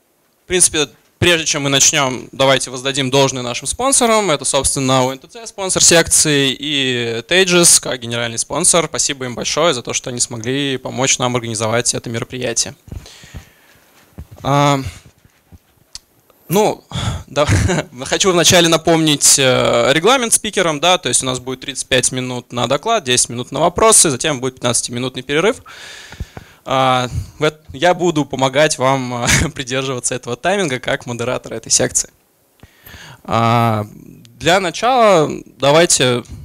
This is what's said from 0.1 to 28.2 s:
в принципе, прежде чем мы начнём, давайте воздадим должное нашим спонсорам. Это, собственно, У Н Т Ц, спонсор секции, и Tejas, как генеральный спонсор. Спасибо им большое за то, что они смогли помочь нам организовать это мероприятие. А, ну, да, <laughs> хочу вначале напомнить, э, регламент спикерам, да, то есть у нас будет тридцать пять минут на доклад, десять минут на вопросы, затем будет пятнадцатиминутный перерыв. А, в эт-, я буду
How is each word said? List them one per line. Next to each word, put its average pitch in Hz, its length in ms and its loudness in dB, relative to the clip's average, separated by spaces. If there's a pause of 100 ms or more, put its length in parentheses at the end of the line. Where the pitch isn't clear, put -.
в - 20 -20
принципе, 170 400 0 (320)
прежде 165 260 2
чем 147 160 -4
мы 139 80 -2
начнём, 135 600 0
давайте 131 400 2
воздадим 131 400 -4
должное 131 320 2
нашим 123 240 -8
спонсорам. 226 640 0
Это, 180 140 -2
собственно, 131 600 0
У 131 60 -2
Н 131 80 -10
Т - 80 -20
Ц, 226 180 -18
спонсор 185 380 -4
секции, 147 760 4
и 127 720 -4
Tejas, 180 520 4
как 131 180 -6
генеральный 117 400 -6
спонсор. 160 480 0
Спасибо 131 380 -4
им 120 100 -8
большое 156 400 0
за 117 80 -8
то, 123 100 -8
что - 160 -6
они 120 100 -6
смогли 127 580 -4
помочь 127 420 -2
нам 123 160 0
организовать 117 580 -2
это 123 160 -8
мероприятие. 120 640 -6 (1700)
А, 143 360 2 (1700)
ну, 185 360 0 (420)
да, 139 220 0 (280)
<laughs> 131 300 -6
хочу 180 260 0
вначале 170 360 4
напомнить, 160 720 2
э, 123 540 4
регламент 226 380 2
спикерам, 170 480 -2
да, 175 200 2
то 131 100 -6
есть 120 140 0
у - 20 -4
нас 127 140 -4
будет 127 220 -10
тридцать - 260 -12
пять 127 240 2
минут 127 420 -8
на 123 140 -2
доклад, 170 360 0
десять 123 260 0
минут 120 220 -8
на 139 80 -6
вопросы, 180 520 4
затем 143 280 -2
будет 131 160 -6
пятнадцатиминутный 123 680 -4
перерыв. 170 400 -2 (1040)
А, 127 440 0 (300)
в 147 40 -6
эт-, 156 180 0 (120)
я 170 220 2
буду 156 300 0